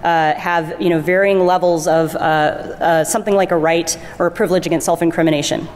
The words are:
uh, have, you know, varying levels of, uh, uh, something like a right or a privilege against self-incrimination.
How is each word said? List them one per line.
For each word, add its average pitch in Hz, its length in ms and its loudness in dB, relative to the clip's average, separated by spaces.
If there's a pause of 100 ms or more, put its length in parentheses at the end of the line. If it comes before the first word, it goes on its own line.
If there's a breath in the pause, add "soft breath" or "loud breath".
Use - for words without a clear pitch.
uh, 165 320 2
have, 170 460 -4
you 175 80 2
know, 165 100 2
varying 185 460 2
levels 175 420 2
of, 160 280 2
uh, - 40 -4
uh, 156 840 0
something 208 320 -2
like 190 160 2
a 175 60 2
right 165 400 0 (220 loud breath)
or 175 80 2
a 170 40 0
privilege 175 340 0
against 160 200 -2
self-incrimination. 160 920 0